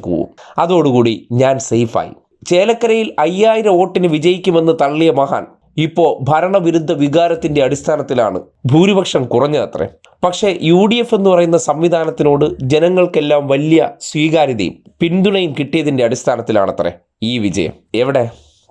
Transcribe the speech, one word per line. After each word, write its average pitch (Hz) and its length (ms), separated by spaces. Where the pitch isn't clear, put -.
കൂവും. 85 240
അതോടുകൂടി 139 500
ഞാൻ 131 140
സേഫായി. 117 440
ചേലക്കരയിൽ 220 600
അയ്യായിരം 208 540
വോട്ടിന് 180 360
വിജയിക്കുമെന്ന് 165 640
തള്ളിയ 151 380
മഹാൻ 139 240
ഇപ്പോ 165 200
ഭരണവിരുദ്ധ 165 640
വികാരത്തിന്റെ 165 640
അടിസ്ഥാനത്തിലാണ് 131 760
ഭൂരിപക്ഷം 175 640
കുറഞ്ഞതത്രേ. 123 540
പക്ഷേ 180 240
യു 175 120
ഡി 240 120
എഫ് 220 160
എന്ന് 196 140
പറയുന്ന 170 260
സംവിധാനത്തിനോട് 160 760
ജനങ്ങൾക്കെല്ലാം 160 720
വലിയ 151 360
സ്വീകാര്യതയും 147 640
പിന്തുണയും 185 560
കിട്ടിയതിന്റെ 143 480
അടിസ്ഥാനത്തിലാണത്രേ 107 840
ഈ - 20
വിജയം. 87 300
എവിടെ? 131 240